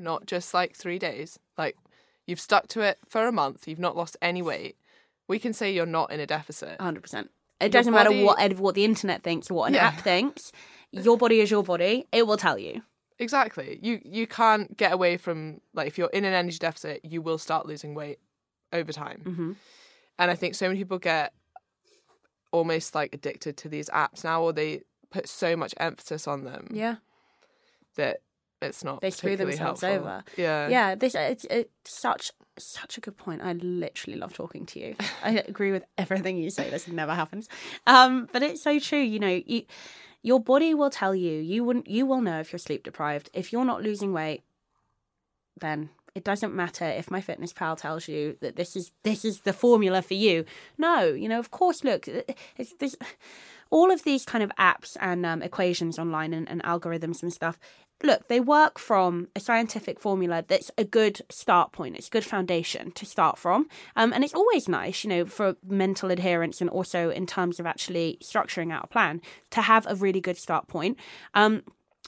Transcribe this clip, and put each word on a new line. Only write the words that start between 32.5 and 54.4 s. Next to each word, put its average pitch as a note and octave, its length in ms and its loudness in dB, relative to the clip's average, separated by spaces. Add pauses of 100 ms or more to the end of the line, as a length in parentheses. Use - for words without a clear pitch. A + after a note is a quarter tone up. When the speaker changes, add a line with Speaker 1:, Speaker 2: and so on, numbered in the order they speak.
Speaker 2:
such - 400 -14
a - 20 -16
good G3+ 160 -14
point. - 260 -10
I F3+ 120 -4
literally F3 640 -6
love - 160 -10
talking - 320 -10
to - 140 -16
you. - 160 -10 (120)
Speaker 1:
<laughs> - 140 -10
Speaker 2:
I - 80 0 (180)
agree G3 240 0
with F#3+ 120 -2 (140)
everything F#3+ 400 -2
you D#3+ 120 -2
say. C3 200 -4
This D3+ 180 -6
never D#3+ 260 -4
happens. F3 340 -4 (380)
Um, B3+ 460 8
but B3 100 0
it's - 200 -2
so D4 160 4
true. D4 220 0
You A3 180 0
know, F#3 280 0
you, A#3 160 -2 (600)
your B3 160 6
body C#4+ 360 4
will C#4+ 160 2
tell F#3+ 240 0
you. E3+ 260 -2
You G3 240 -2
wouldn't, B3 240 -2
you A#3 180 0
will C4 140 2
know F3 180 0
if D#3+ 140 -8
you're F3 80 -8
sleep - 240 -6
deprived. D3 500 -6
If F3+ 180 -8
you're B3 120 0
not B3 180 0
losing G3+ 300 -2
weight, D#3 300 -4 (1160)
then D3+ 300 -6 (240)
it F#3 100 -10
doesn't G#3 300 -2
matter F3 300 -4
if D#3+ 260 -4
My F#3+ 100 -4
Fitness F3 320 -8
Pal D#3+ 220 -4
tells D#3+ 320 -8
you D3+ 340 -4
that - 160 -6
this F3 200 -6
is, F3 160 -8 (100)
this G#3+ 220 -2
is G#3+ 160 -4
the G3 120 0
formula G3 500 6
for F#3+ 120 -6
you. F#3+ 300 4 (340)
No, D4+ 280 4
you D#3 220 0
know, A3+ 100 0
of A#3+ 120 -6
course, - 340 2
look, A3 220 0
it's, - 720 -10
this, C4+ 180 -4 (760)
all F4 200 8
of F#4 140 2
these C#4 200 2
kind A3 200 0